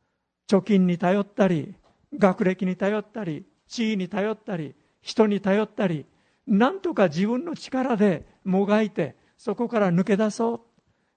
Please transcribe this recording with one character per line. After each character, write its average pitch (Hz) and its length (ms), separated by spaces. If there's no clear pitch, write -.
貯 190 160
金 190 240
に 175 100
頼 190 240
っ 196 40
た 196 220
り、 175 260
学 190 260
歴 185 220
に 185 100
頼 202 240
っ 208 40
た 214 200
り、 156 220
地 220 260
位 208 40
に 185 120
頼 208 220
っ 214 40
た 214 220
り、 143 180
人 - 260
に 202 140
頼 202 220
っ 214 40
た - 200
り、 160 180
な 233 240
ん 381 100
と 330 120
か 208 140
自 165 200
分 254 180
の 330 100
力 254 420
で 185 280
も 190 220
が 208 160
い 214 100
て、 143 240
そ - 180
こ 240 120
か 226 120
ら 196 120
抜 175 120
け 202 140
出 214 120
そ 233 240
う。 233 80